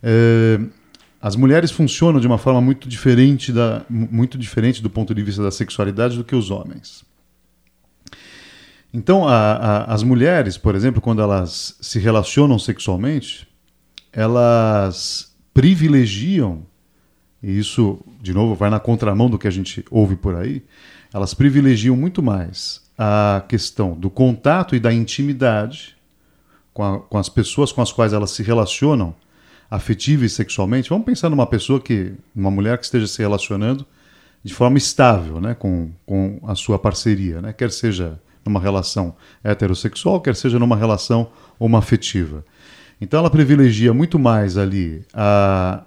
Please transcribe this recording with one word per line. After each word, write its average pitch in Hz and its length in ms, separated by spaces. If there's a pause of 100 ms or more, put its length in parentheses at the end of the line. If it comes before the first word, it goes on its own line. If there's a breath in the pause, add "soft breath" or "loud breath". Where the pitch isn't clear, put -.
É, 113 560 (640 soft breath)
as 104 140
mulheres 143 340
funcionam 160 480
de 120 80
uma 120 120
forma 127 220
muito 131 280
diferente 127 640
da, 113 360
mu-, 113 220
muito 117 260
diferente 113 460
do 107 80
ponto 110 240
de 104 80
vista 101 200
da 98 100
sexualidade 107 640
do 120 80
que 135 100
os 107 160
homens. - 540 (1900 loud breath)
Então, 170 360
a, 107 240
a, 110 320 (100)
as 107 80
mulheres, 127 560
por 107 160
exemplo, 113 260
quando 110 220
elas 95 580
se - 200
relacionam 113 580
sexualmente, 110 880 (680)
elas 110 1200 (220)
privilegiam, 131 1080 (800)
e 98 180
isso, 104 420 (200)
de 92 120
novo, 107 240
vai 101 140
na 107 100
contramão 113 500
do 104 80
que - 80
a 101 40
gente 92 400
ouve 101 260
por 95 180
aí, 123 280 (500 soft breath)
elas 98 220
privilegiam 131 640
muito 175 260
mais 92 600 (160)
a 104 500
questão 101 460
do 90 160
contato 131 680
e 117 40
da 113 120
intimidade 120 1040 (760)
com 104 120
a, 98 160
com - 180
as 98 100
pessoas - 440
com - 100
as 113 80
quais 110 220
elas 104 180
se - 120
relacionam 113 720 (560 soft breath)
afetiva 120 560
e - 20
sexualmente. 110 640
Vamos 214 160
pensar 170 240
numa 135 160
pessoa 127 340
que, 98 320 (240)
uma 98 140
mulher 101 280
que - 60
esteja 110 220
se - 160
relacionando 104 640 (580 soft breath)
de 98 80
forma 123 260
estável, 92 640
né, 113 140
com, 85 360 (140)
com 98 420
a 107 80
sua 98 240
parceria, 95 640
né, 107 120
quer 120 180
seja 90 480 (260 soft breath)
numa 104 160
relação 95 540 (280 soft breath)
heterossexual, 104 800
quer 127 160
seja 120 220
numa 120 180
relação 113 540 (280 soft breath)
homoafetiva. 98 840 (560 soft breath)
Então 123 200
ela 165 100
privilegia 131 640
muito 165 240
mais 107 400
ali 95 440 (120)
a 98 720